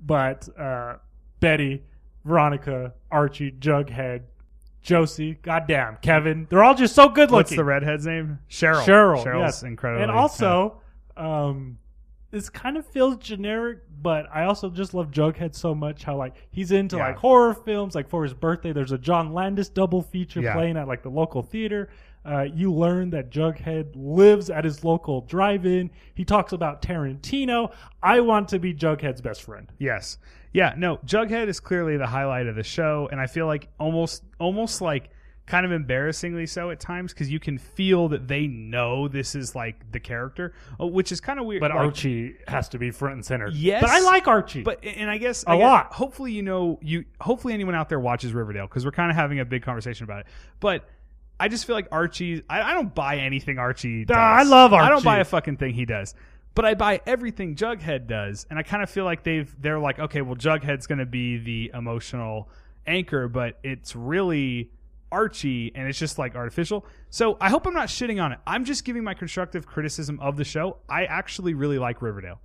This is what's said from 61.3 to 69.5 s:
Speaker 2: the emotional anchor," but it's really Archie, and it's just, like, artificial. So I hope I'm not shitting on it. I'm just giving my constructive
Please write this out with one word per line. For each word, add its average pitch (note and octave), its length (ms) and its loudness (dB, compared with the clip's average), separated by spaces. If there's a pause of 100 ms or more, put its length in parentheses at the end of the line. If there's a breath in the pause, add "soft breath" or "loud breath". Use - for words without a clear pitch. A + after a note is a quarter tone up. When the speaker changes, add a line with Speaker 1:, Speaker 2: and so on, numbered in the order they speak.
Speaker 2:
the A2+ 380 -8
emotional A#2 760 -8 (380 soft breath)
anchor," D#3 420 -2
but A#2+ 360 -4
it's C3 320 -12
really C3+ 760 -2 (400)
Archie, C#3 680 -2
and C3+ 120 -8
it's C3+ 100 -8
just, D#3 200 -6
like, B2+ 160 -6
artificial. E3 520 -6 (240 soft breath)
So A3 300 0
I F#3+ 80 2
hope D4 200 2
I'm F4 60 -4
not D4 140 -2
shitting A3 340 -4
on D3 100 -2
it. A#2+ 60 -10 (100)
I'm A3+ 160 -4
just C4+ 200 -6
giving A#3+ 200 -6
my G3 100 -8
constructive F3 520 -8